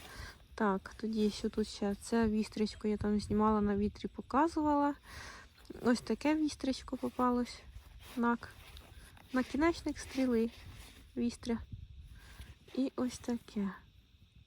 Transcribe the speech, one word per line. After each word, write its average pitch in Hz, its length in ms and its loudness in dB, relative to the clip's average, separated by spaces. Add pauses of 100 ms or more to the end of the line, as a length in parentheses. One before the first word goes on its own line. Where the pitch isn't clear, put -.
(540)
Так, 196 400 0
тоді 214 340 2
що 214 200 -2
тут 214 180 0
ще? 202 280 -2
Це 233 320 2
вістрячко 214 600 0
я 208 100 2
там 208 220 2
знімала 214 420 4
на 202 140 2
вітрі, 202 320 0
показувала. 294 880 2 (840)
Ось 240 200 4
таке 285 340 2
вістрячко 277 600 -2
попалось. 247 640 0 (560)
Нак-, 233 320 0 (840)
накінечник 294 640 0
стріли 240 520 2 (680)
вістря. 240 400 -2 (1160)
І 262 220 0
ось 247 240 -2
таке. 226 500 -4 (760)